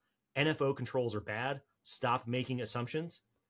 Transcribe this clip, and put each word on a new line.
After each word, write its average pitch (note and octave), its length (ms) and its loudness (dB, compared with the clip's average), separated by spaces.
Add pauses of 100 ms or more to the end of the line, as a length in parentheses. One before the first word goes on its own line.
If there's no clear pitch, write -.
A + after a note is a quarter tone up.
(360)
"N C#3+ 120 4
F D3+ 140 2
O C3+ 120 4
controls A#2+ 420 0
are G#2 60 -4
bad. B2+ 400 -2 (220)
Stop A#2+ 440 0
making B2 340 0
assumptions. B2 600 -4 (280)